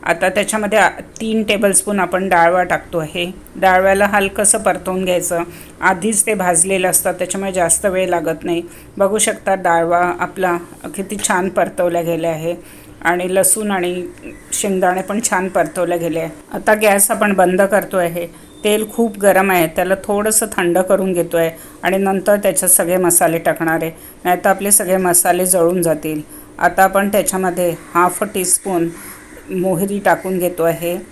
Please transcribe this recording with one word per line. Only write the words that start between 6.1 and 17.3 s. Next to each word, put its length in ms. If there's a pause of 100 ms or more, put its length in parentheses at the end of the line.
ते 80
भाजलेलं 560
असतात 240
त्याच्यामुळे 380
जास्त 340
वेळ 240
लागत 340
नाही. 200 (340)
बघू 200
शकता 380
डाळवा 640
आपला 380 (380)
किती 220 (100)
छान 220
परतवला 520
गेला 260
आहे 280 (460)
आणि 340
लसूण 360
आणि 360 (460)
शेंगदाणे 480
पण 180 (100)
छान 180
परतवले 500
गेले 220
आहे. 100 (220)
आता 220
गॅस 380
आपण 220